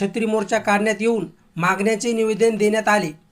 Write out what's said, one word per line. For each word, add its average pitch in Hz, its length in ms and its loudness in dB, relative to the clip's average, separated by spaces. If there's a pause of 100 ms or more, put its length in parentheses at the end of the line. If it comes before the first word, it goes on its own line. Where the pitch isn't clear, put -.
छत्री 202 260 -2
मोर्चा 214 320 0
काढण्यात 208 420 0
येऊन 220 260 0 (300)
मागण्याचे 202 560 0
निवेदन 220 440 0
देण्यात 214 320 0
आले. 196 240 2 (200)